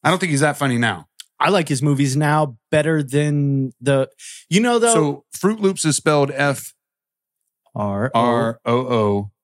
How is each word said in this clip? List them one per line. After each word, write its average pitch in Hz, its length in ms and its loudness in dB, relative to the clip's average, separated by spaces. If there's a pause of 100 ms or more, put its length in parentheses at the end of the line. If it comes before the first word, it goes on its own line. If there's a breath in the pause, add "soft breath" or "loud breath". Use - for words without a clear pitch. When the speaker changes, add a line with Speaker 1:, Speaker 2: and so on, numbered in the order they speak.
Speaker 1:
I 151 60 2
don't 165 100 0
think 180 120 -2
he's 139 100 0
that 147 160 0
funny 131 200 0
now. 104 300 -2 (320)
Speaker 2:
I 147 100 2
like 185 180 0
his 135 140 -2
movies 139 340 0
now 147 420 0 (140)
better 156 320 0
than 139 800 0
the, 135 280 0 (400 loud breath)
you 190 120 2
know, 240 180 2
though. 233 140 4
Speaker 1:
So 147 400 0
Fruit 214 260 -2
Loops 196 260 0
is 151 100 2
spelled 143 360 2
F 139 420 -4 (1000)
Speaker 2:
R 104 380 -4
O 117 60 2
Speaker 1:
R 117 460 0
O 120 100 0
O 107 560 0 (120)